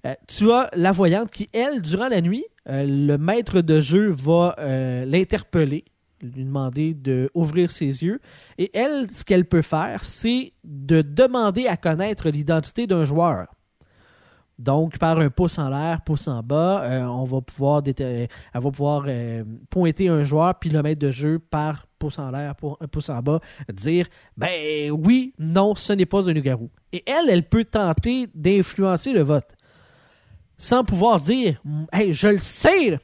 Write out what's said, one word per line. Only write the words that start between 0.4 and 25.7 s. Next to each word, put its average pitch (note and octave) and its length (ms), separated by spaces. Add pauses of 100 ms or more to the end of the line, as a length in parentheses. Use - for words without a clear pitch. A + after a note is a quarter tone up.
as B3 220
la F3+ 180
voyante F#3+ 380
qui, - 220
elle, B3 300
durant F#3 260
la G#3 120
nuit, G#3+ 240 (240)
euh, C3+ 180
le C#3+ 320
maître F#3+ 440
de D#3 180
jeu F#3+ 300
va, E3 500
euh, C3 440
l'interpeller, D#3+ 800 (380)
lui C3 220
demander C#3 500
d'ouvrir D3 760
ses C3+ 340
yeux. G#3+ 160 (360)
Et F#3+ 200
elle, C4 340
ce - 140
qu'elle F3+ 200
peut E3 180
faire, D#3+ 420
c'est B3 480 (120)
de D3+ 380
demander A#3 640
à F3+ 100
connaître F3 540
l'identité D#3 560
d'un F3 180
joueur. C#3+ 440 (1080)
Donc, C#3+ 380
par E3 220
un D3+ 100
pouce E3+ 300
en C#3+ 100
l'air, D#3 340
pouce D#3 260
en A#2+ 140
bas, D#3+ 420
euh, B2+ 180
on B2 220
va C3 180
pouvoir C#3+ 400
déter-, B2+ 460 (260)
elle B2 80
va C#3 80
pouvoir, C#3+ 360
euh, A#2 380 (240)
pointer F3+ 400
un D3+ 160
joueur, D#3 340
puis E3 120
le D3+ 100
maître D3+ 180
de C#3+ 120
jeu, D3+ 280
par D3+ 480 (120)
pouce D3+ 200
en C3+ 120
l'air, C#3+ 260
pou-, D3 240
un D3+ 80
pouce D3+ 220
en A#2+ 100
bas, D3 200 (300)
dire, « D#3 360 (320)
Ben D3+ 520
oui, A#3 480
non, F#3+ 360